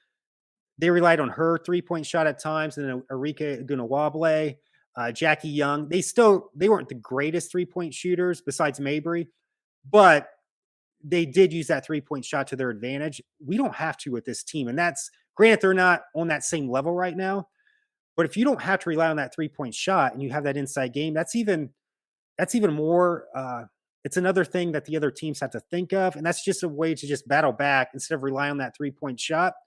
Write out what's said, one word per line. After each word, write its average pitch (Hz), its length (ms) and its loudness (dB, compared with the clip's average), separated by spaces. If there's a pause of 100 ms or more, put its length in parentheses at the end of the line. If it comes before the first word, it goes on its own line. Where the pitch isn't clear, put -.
(800)
They 165 120 2
relied 170 300 6
on 127 100 -2
her 165 340 0
three-point 175 400 -4
shot 160 220 0
at 151 120 -2
times, 156 380 -4
and 143 120 -6
then 127 220 -6
Arike 143 540 -6
Ogunawable, 147 920 0 (400)
uh, 120 160 -4
Jackie 156 360 0
Young. 147 400 -2
They 175 140 0
still, 214 520 4
they 170 140 0
weren't 196 200 2
the 127 80 -14
greatest 143 540 -4
three-point 180 440 -6
shooters 180 480 -2
besides 143 360 -2
Mabry, 151 500 -4 (640)
but 180 380 8 (760)
they 170 220 0
did 165 280 6
use 160 160 -4
that 139 180 0
three-point 156 400 -6
shot 139 220 -2
to 135 80 -8
their 131 120 -2
advantage. 131 540 -6 (200)
We 151 140 -4
don't 233 180 -2
have 160 240 -6
to - 120 -10
with 117 160 -6
this 120 160 -8
team, 139 260 -6
and 127 100 -4
that's, 170 320 -2 (240)
granted, 220 280 6
they're 190 100 4
not 180 300 4 (120)
on 165 140 -2
that 151 160 -2
same 147 240 -4
level 139 260 -2
right 180 220 -4
now, 190 320 -4 (640)
but 165 120 2
if - 100 -8
you 214 80 2
don't 269 160 2
have 185 200 0
to 175 100 -6
rely 165 180 2
on 160 80 0
that 139 180 -6
three-point 147 400 -6
shot 170 380 2
and 131 100 -8
you 135 80 -6
have 143 140 -4
that 143 140 -2
inside 135 340 -4
game, 151 220 -4
that's 160 200 -4
even, 196 360 -2 (640)
that's - 180 -2
even 208 200 2
more, 170 600 2
uh, 127 300 -8 (400)
it's 139 140 -4
another 180 260 2
thing 175 280 -2
that 147 120 -4
the 151 120 -6
other 147 140 0
teams 151 300 -10
have 131 120 -6
to 113 80 -8
think 175 340 -6
of, 190 220 0
and 160 100 -6
that's 170 180 -2
just 190 180 -2
a 180 60 -4
way 156 260 -2
to 139 120 -10
just 139 200 -4
battle 143 260 2
back 135 420 2
instead 139 200 -6
of 139 80 -6
rely 139 280 -2
on 143 80 -4
that 127 180 -6
three-point 139 420 -8
shot. 165 360 0 (120)